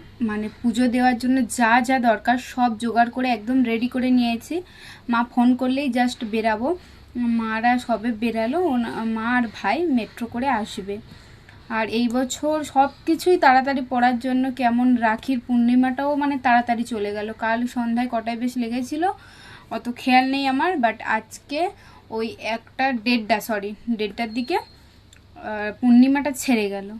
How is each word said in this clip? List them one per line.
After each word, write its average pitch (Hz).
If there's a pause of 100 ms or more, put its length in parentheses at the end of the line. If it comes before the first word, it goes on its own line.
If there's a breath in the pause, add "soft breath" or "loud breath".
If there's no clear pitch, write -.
(220)
মানে 214 (140)
পুজো 240
দেওয়ার 247
জন্য 254 (100)
যা 226 (100)
যা 262
দরকার 240
সব 247
জোগাড় 233
করে 254
একদম 233
রেডি 226
করে 254
নিয়েছি। 240 (540 loud breath)
মা 240
ফোন 240
করলেই 262
just 247
বেরাবো। 220 (460 loud breath)
মারা 226
সবে 233
বেরালো, 226
ওনা-, 247 (100)
মা 220
আর 247
ভাই 214
মেট্রো 240
করে 240
আসবে। 208 (760 loud breath)
আর 220
এই 233
বছর 262
সব 277 (160)
কিছুই 359
তাড়াতাড়ি 269
পড়ার 247
জন্য 254
কেমন 247 (100)
রাখির 226
পূর্ণিমাটাও 254
মানে 285
তাড়াতাড়ি 240
চলে 208
গেল। 214
কাল 226
সন্ধ্যায় 240
কটায় 233
বেশ 247
লেগেছিল 247 (680 loud breath)
অত 226 (120)
খেয়াল 254
নেই 277
আমার, 285
but 233
আজকে - (500 loud breath)
ওই 226 (120)
একটা - (200)
দেড়টা, 226
সরি, 208 (260)
দেড়টার 214
দিকে, 254
আহ, - (100)
পূর্ণিমাটা 269
ছেড়ে 226
গেল। 196 (100)